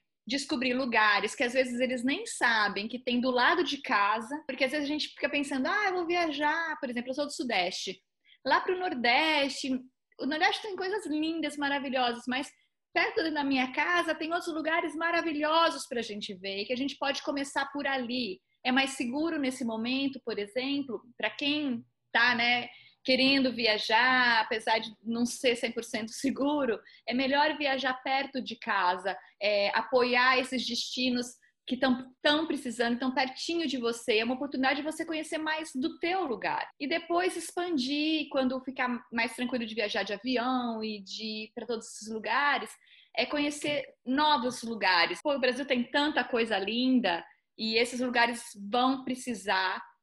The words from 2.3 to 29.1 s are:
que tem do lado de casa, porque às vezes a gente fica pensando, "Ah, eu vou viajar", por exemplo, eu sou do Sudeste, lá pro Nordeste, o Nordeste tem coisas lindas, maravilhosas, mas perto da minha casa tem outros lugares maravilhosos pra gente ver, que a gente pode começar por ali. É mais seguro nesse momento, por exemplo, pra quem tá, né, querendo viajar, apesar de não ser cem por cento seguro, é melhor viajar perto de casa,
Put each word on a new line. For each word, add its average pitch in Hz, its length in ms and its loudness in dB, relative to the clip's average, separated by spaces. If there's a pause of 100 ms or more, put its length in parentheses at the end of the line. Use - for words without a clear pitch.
que 247 120 -8
tem 247 220 0
do 254 100 2
lado 294 320 4
de 277 180 -4
casa, 226 640 0
porque 262 200 0
às 254 60 0
vezes 294 140 -2
a 277 60 -4
gente 302 160 -4
fica - 220 -4
pensando, 285 380 -2
"Ah, 403 200 0
eu 370 60 0
vou 359 120 0
viajar", 311 760 0
por 269 80 -4
exemplo, 240 220 -6
eu 254 40 -2
sou 294 100 -2
do 285 60 -10
Sudeste, 190 720 -2 (420)
lá 294 140 4
pro 359 180 0
Nordeste, 285 920 2 (500)
o - 60 -4
Nordeste 320 380 2
tem 415 120 -6
coisas 381 300 -4
lindas, 302 500 -2
maravilhosas, 262 720 -2
mas 254 240 -4 (420)
perto 349 400 0
da 294 100 0
minha 262 280 2
casa 330 420 2
tem 320 200 -4
outros 349 200 -2
lugares 320 420 0
maravilhosos 320 920 2
pra 240 140 -4
gente 214 320 -8
ver, 196 320 -6
que 254 80 -2
a 247 40 -2
gente 269 200 -4
pode 277 240 -2
começar 277 500 -2
por 285 160 -4
ali. 247 540 -4 (240)
É 254 60 2
mais 262 200 4
seguro 302 480 -2
nesse 262 240 -2
momento, 247 600 -2
por 214 120 -4
exemplo, 254 640 -4 (140)
pra 220 140 -2
quem 285 560 -2 (260)
tá, 240 240 4
né, 240 320 2 (400)
querendo 262 460 6
viajar, 226 880 4
apesar 226 380 0
de 226 120 -8 (100)
não 233 240 0
ser 240 300 2
cem 240 160 -2
por 233 100 -6
cento 220 300 -6
seguro, 269 680 0 (300)
é 233 60 -4
melhor 285 440 2
viajar 269 360 0 (100)
perto 269 380 -2
de 220 160 -10
casa, 190 600 0 (240)